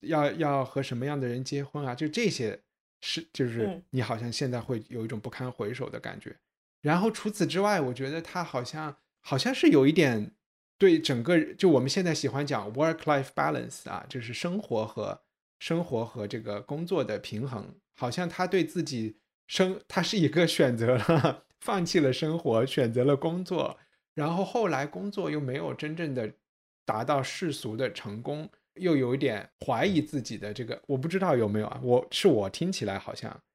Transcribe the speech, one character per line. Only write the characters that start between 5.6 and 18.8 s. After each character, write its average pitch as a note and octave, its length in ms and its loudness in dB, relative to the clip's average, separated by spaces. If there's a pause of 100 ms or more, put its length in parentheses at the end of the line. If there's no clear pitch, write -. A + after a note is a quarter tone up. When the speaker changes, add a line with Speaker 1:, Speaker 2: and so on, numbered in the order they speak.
Speaker 1:
首 B2 160 -8
的 - 100 -10
感 - 200 -12
觉。 - 160 -16 (460)
然 D#3 180 4
后 A3 100 2
除 A3 200 -4
此 F3 180 0
之 E3 140 0
外， G#3 180 4
我 B2+ 140 0
觉 C3+ 160 -6
得 E3 120 -6
他 F3 220 -6
好 B2+ 180 -4
像， D#3 360 -10 (240)
好 - 160 -2
像 B3+ 180 0
是 E4 140 6
有 C3+ 180 8
一 D3+ 60 8
点 B2 380 4 (460)
对 F3 220 8
整 A#2+ 240 0
个， E3+ 160 6 (160)
就 F#3+ 140 6
我 C#3 100 8
们 C3 100 2
现 F#3+ 140 0
在 E3 100 2
喜 C#3+ 140 -2
欢 C#3 180 0
讲 A2 280 -4
work-life D3+ 600 0
balance C#3 560 -4
啊， - 200 -10
就 C3 100 -8
是 A#2 140 -10
生 F3 260 -4
活 A2 260 -2
和， G2+ 360 -8 (380)
生 E3+ 240 -2
活 A#2 220 -2
和 G#2+ 220 -8
这 A2+ 140 -6
个 G#2 200 -6
工 D#3 240 -6
作 E3+ 180 0
的 G#2+ 160 -2
平 A2+ 280 -6
衡， A#2+ 260 -10 (220)
好 B2 160 -4
像 F3+ 160 -2
他 F3+ 180 -2
对 F3+ 200 2
自 E3 180 -4